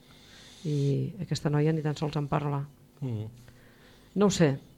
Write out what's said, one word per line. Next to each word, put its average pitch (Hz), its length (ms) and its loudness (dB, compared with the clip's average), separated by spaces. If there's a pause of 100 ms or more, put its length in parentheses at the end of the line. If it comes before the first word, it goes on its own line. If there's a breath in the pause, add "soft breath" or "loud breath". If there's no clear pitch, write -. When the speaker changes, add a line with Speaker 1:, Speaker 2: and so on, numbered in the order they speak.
(640 loud breath)
Speaker 1:
i 139 560 0
aquesta - 280 -4
noia 147 240 2
ni 160 100 0
tan 151 120 -2
sols 147 220 -4
en 147 100 -2
parla. 147 400 -2 (340)
Speaker 2:
Mhm. 113 260 -4 (880 soft breath)
Speaker 1:
No 196 120 4
ho 196 40 4
sé, 147 280 4 (200)